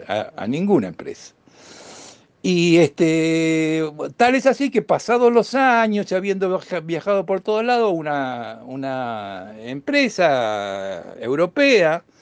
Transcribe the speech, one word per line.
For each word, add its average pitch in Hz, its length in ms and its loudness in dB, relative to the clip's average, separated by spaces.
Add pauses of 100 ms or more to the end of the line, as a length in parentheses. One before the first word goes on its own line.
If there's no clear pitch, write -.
a, 104 280 -4
a 98 100 -8
ninguna 151 420 0
empresa. - 460 -14 (1120)
Y, 175 340 4
este, 160 1080 2 (320)
tal 247 180 4
es 262 120 2
así 269 240 2
que 220 120 0
pasados 240 500 2
los 233 220 2
años, 226 520 2
ya 196 100 -2
habiendo 190 320 -2
viaja-, 185 320 -4
viajado 165 440 -2
por 190 160 -2
todos 214 240 -2
lados, 233 300 2
una, 127 720 -6
una 117 920 -8
empresa 117 1600 -2
europea, 170 840 2 (180)